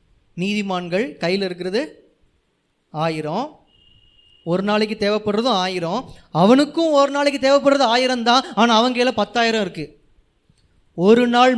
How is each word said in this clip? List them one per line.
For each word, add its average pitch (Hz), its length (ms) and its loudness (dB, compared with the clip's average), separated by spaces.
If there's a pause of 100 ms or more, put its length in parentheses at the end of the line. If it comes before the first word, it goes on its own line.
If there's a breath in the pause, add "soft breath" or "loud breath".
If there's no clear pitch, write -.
(360)
நீதிமான்கள் 190 680 -4 (100)
கையில 190 320 -4
இருக்கிறது 185 340 -6 (1120)
ஆயிரம், 160 520 -6 (1000)
ஒரு 180 160 -2
நாளைக்கு 214 360 -2
தேவைப்படுறதும் 214 600 0
ஆயிரம், 185 420 -4 (340 loud breath)
அவனுக்கும் 294 600 2
ஒரு 277 180 4
நாளைக்கு 285 280 -2
தேவைப்படுறது 277 480 2
ஆயிரம் 247 380 0
தான், 262 280 2
ஆனா 233 200 2
அவன் 233 220 2
கையில 247 180 0
பத்தாயிரம் 226 520 -2
இருக்கு. 165 220 -12 (1120)
ஒரு 214 280 4
நாள் 240 300 4